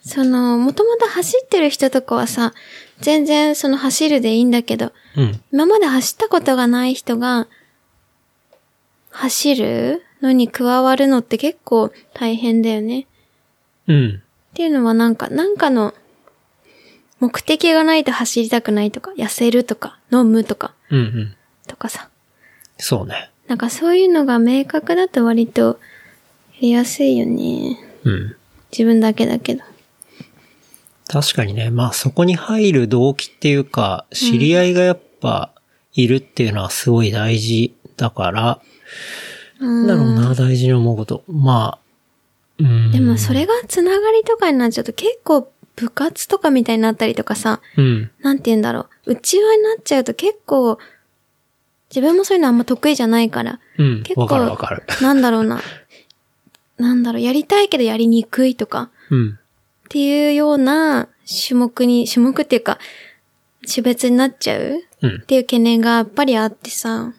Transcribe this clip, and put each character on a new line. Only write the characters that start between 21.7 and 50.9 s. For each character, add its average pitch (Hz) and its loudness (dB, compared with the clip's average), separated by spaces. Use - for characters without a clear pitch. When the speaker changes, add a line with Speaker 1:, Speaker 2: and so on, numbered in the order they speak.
Speaker 1:
か - -12
さ。 - -14
Speaker 2:
そ 101 -4
う - -12
ね。 - -14
Speaker 1:
な 240 -4
ん 240 -6
か 233 -6
そ 330 -2
う 349 2
い 370 4
う 359 4
の 302 2
が 247 2
明 254 2
確 311 -4
だ 370 0
と 240 0
割 233 2
と 233 0
や - -12
り 240 2
や 240 2
す 277 -4
い 262 2
よ 233 -2
ね。 - -4
Speaker 2:
う 127 2
ん。 98 -6
Speaker 1:
自 226 0
分 226 4
だ 220 2
け 233 0
だ 240 -2
け 240 -6
ど。 269 -10
Speaker 2:
確 147 -2
か 117 0
に 101 -6
ね。 113 -4
ま 120 0
あ 120 -6
そ - -2
こ 175 0
に 180 2
入 214 0
る 123 2
動 127 2
機 - -10
っ - -20
て - -2
い 143 2
う 139 0
か、 98 -4
Speaker 1:
う - -20
ん。 - -8
Speaker 2:
知 233 0
り 156 2
合 180 4
い 180 0
が 180 2
や 180 2
っ 175 -10
ぱ - -4
い 123 2
る 127 4
っ 135 -2
て - -6
い 113 2
う 104 -2
の 98 -4
は 92 -6
す - -4
ご 117 4
い 104 0
大 110 0
事 113 -2
だ 120 -2
か 92 -4
ら、 113 -2
Speaker 1:
う 262 -4
ん。 233 0
Speaker 2:
な 196 2
ん 160 2
だ 139 2
ろ 127 2
う 117 2
な、 120 2
大 127 2
事 127 0
に 127 4
思 117 2
う - -4
こ 110 -6
と。 - -8
ま 135 0
あ、 - -
う 160 0
ん。 113 4
Speaker 1:
で 254 2
も 233 2
そ - -2
れ 294 0
が 427 0
つ 359 0
な 381 2
が 427 0
り 440 4
と 453 0
か 403 0
に 269 2
な 240 2
っ - 2
ち 233 -6
ゃ - -4
う 233 -6
と 233 -8
結 480 -4
構 285 0
部 240 -6
活 - -6
と 392 0
か 311 0
み 254 2
た 233 -2
い 226 0
に 220 0
な 220 0
っ - -4
た 226 -2
り 233 -2
と - -6
か 214 -6
さ、 220 -4
Speaker 2:
う 143 4
ん。 113 0
Speaker 1:
な 277 0
ん 277 -2
て - -10
言 226 2
う - 2
ん 214 0
だ 120 -2
ろ - -8
う。 - -2
内 - 0
輪 427 4
に 427 4
な 440 0
っ - -18
ち - -2
ゃ 269 2
う 240 -2
と 233 -6
結 415 -2
構、 240 0